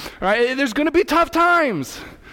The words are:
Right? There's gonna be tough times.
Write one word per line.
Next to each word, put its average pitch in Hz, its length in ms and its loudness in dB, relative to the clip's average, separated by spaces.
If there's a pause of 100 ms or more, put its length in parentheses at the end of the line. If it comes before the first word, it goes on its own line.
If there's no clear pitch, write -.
(200)
Right? 240 380 0
There's 269 160 0
gonna 302 180 0
be 330 140 2
tough 330 260 0
times. 320 720 0 (320)